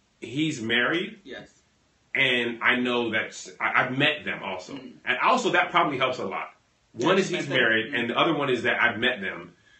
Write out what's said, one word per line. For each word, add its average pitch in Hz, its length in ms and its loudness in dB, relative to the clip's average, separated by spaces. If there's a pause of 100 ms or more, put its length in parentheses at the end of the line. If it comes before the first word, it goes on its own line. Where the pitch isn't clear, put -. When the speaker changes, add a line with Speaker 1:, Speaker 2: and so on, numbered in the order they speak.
(200)
Speaker 1:
he's 131 420 -4
married. 139 640 0
Speaker 2:
Yes. 117 260 -14 (640)
Speaker 1:
And 120 500 0
I 123 120 4
know 120 360 0
that 110 180 -2
s-, - 200 -14 (100)
I, 113 240 2
I've 127 140 -2
met 147 260 2
them 85 200 -6
also. 95 320 -8
Speaker 2:
Mm. 101 180 -14 (100)
Speaker 1:
And 123 140 0
also 185 340 4
that 175 200 2
probably 147 260 2
helps 127 220 0
a 104 60 -4
lot. 82 240 -6 (420)
One 156 260 2
Speaker 2:
Yes, 180 80 4
Speaker 1:
is 165 60 -6
he's 165 80 -2
Speaker 2:
met 139 100 -6
them. 135 80 0
Speaker 1:
married, 110 360 2
Speaker 2:
Mm. 120 80 0
Speaker 1:
and 117 100 -2
the 110 80 0
other 156 160 4
one 139 160 0
is 113 120 2
that 117 160 2
I've 110 200 2
met 113 200 0
them. 87 340 -8 (260)